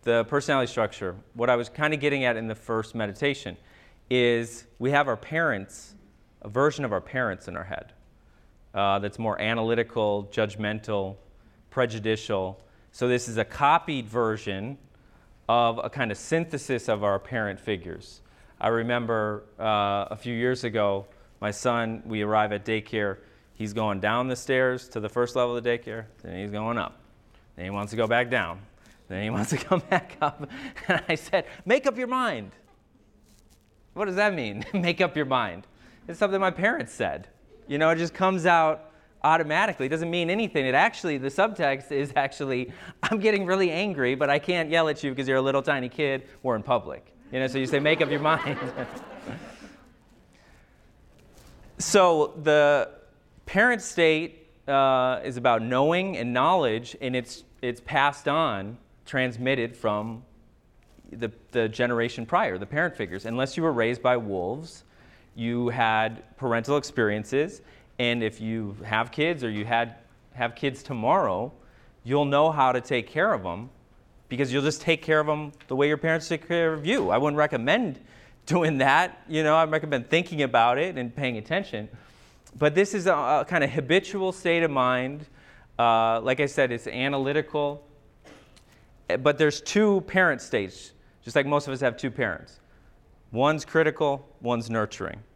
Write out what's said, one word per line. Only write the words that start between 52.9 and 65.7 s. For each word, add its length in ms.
parent 360
state, 680
uh, 560
is 120
about 260
knowing 540
and 160
knowledge, 680
and 160
it's, 280
it's 200
passed 480
on, 500
transmitted 720
from 460
the, 200
the 180
generation 560
prior, 320
the 100
parent 300
figures. 300
Unless 300
you 60
were 100
raised 300
by 140
wolves, 680
you 340
had 680